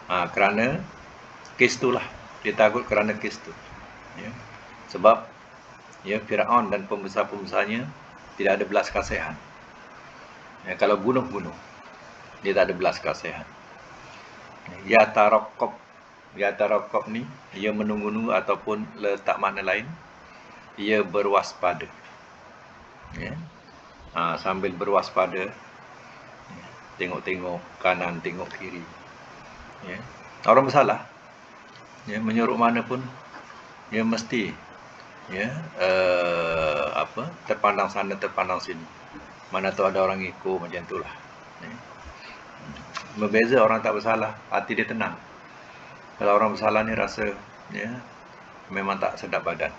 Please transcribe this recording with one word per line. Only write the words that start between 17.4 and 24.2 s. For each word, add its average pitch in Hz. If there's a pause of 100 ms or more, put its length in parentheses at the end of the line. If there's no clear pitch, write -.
ia 101
menunggu-nunggu 107
ataupun 104 (160)
letak 101
makna 98
lain, 101 (960)
ia 104
berwaspada. 92 (1300)
Ya. 104 (760)
Ha, 85